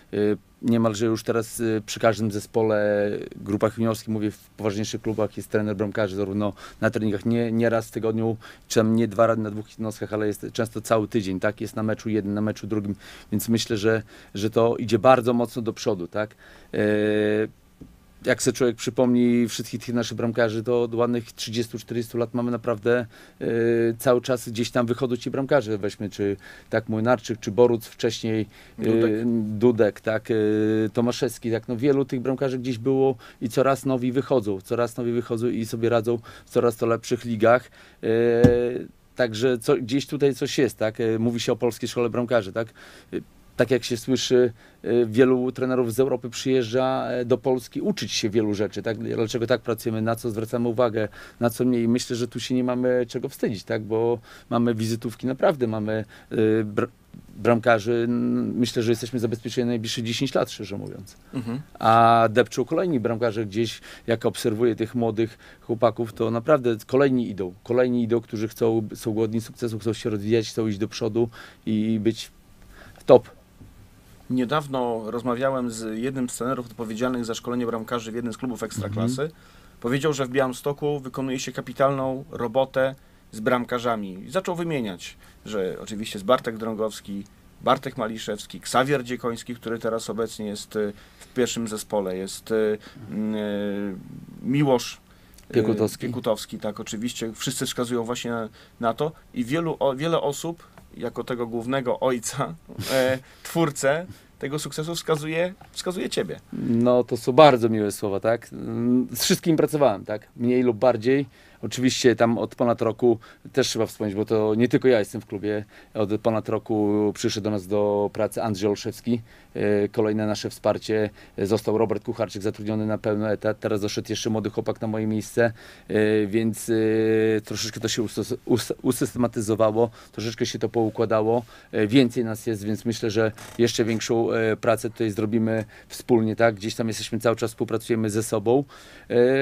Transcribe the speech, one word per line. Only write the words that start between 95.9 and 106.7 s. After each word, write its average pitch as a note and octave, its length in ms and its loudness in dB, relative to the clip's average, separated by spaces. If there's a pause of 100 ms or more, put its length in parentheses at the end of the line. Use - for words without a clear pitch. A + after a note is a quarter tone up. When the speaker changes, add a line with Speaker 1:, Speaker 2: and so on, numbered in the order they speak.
Speaker 2:
Piekutowski, A#2 520 -4
tak, G#2+ 200 -8
oczywiście. A2+ 540 -6
Wszyscy C3 320 -6
wskazują A#2+ 380 -2
właśnie A#2+ 280 -4
na, A2+ 180 -4 (300)
na A#2 140 2
to D#3 180 -2 (220)
i B2 120 -4
wielu, D#3 340 -2
o, C3+ 160 2
wiele D#3+ 260 0
osób E3 420 -6 (340)
jako A#2 260 -6
tego A#2+ 240 -4
głównego A#2+ 520 -2
ojca, C3 540 -2 (380)
e, C3 360 2
Speaker 1:
<laughs> - 160 -20
Speaker 2:
twórcę D#3 640 0 (340)
tego D3 200 -4
sukcesu D#3 360 -6
wskazuje, D#3+ 580 -2 (180)
wskazuje F#3+ 380 -6
ciebie. G2+ 300 -4 (140)
Speaker 1:
No, A#2+ 500 4